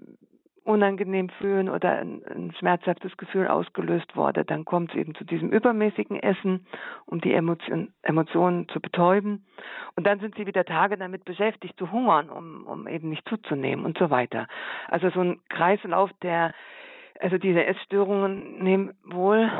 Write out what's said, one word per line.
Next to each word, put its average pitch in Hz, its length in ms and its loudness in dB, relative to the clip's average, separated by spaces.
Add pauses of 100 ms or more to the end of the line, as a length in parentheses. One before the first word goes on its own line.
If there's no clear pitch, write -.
(640)
unangenehm 196 640 2
fühlen 196 400 0
oder - 280 2
ein, - 280 -8
ein 175 320 -8
schmerzhaftes 180 580 0
Gefühl 190 320 0
ausgelöst 170 680 -2
wurde, - 280 2
dann 156 220 -4
kommt 170 240 0
es - 80 -6
eben 156 160 -4
zu - 100 -12
diesem 170 260 -2
übermäßigen 214 720 2
Essen, 185 460 0 (400)
um 170 160 -6
die 185 100 2
Emotion, 165 680 -2
Emotionen 170 640 2
zu - 100 -6
betäuben. 196 680 2 (500)
Und 175 100 0
dann 202 140 2
sind 208 140 -8
sie 208 120 -8
wieder 190 200 0
Tage 185 320 0
damit 185 260 -10
beschäftigt, 196 540 -4
zu 175 120 -6
hungern, 190 380 4
um, 165 380 -14
um - 200 -10
eben 160 220 -6
nicht 156 200 -8
zuzunehmen 139 580 -4
und 160 100 -4
so 175 140 2
weiter. 120 360 0 (420)
Also 170 200 2
so 175 120 0
ein 180 280 0
Kreislauf, 185 640 2 (100)
der, 170 320 0 (640)
also 180 200 0
diese 175 260 4
Essstörungen 196 960 0
nehmen 190 300 2 (120)
wohl 208 560 4